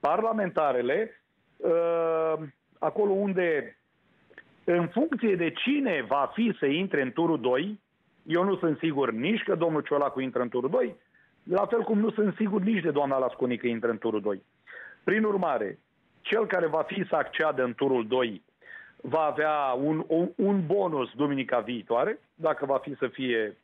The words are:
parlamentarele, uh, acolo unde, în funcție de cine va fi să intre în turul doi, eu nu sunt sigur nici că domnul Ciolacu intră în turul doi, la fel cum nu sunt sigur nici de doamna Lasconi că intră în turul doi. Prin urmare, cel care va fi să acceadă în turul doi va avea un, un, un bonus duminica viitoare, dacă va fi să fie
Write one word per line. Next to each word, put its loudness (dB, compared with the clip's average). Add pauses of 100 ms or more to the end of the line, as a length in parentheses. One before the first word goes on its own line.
parlamentarele, 0 (340)
uh, 0 (440)
acolo 0
unde, 0 (840)
în 2
funcție 2
de 0
cine 0
va 2
fi 0
să 0
intre 2
în -2
turul 2
doi, 0 (460)
eu 2
nu 2
sunt 0
sigur 0
nici 0
că 0
domnul 0
Ciolacu 0
intră -2
în -2
turul -2
doi, 0 (540)
la 2
fel 0
cum 0
nu 2
sunt 0
sigur 0
nici 0
de 0
doamna 2
Lasconi 0
că -6
intră 0
în -2
turul -2
doi. -4 (600)
Prin 2
urmare, 0 (420)
cel 0
care 0
va 0
fi -2
să 0
acceadă 0
în -2
turul 0
doi -2 (540)
va -2
avea 0
un, 0
un, 0
un 2
bonus 0
duminica 0
viitoare, -2 (160)
dacă -2
va 0
fi -8
să -4
fie -2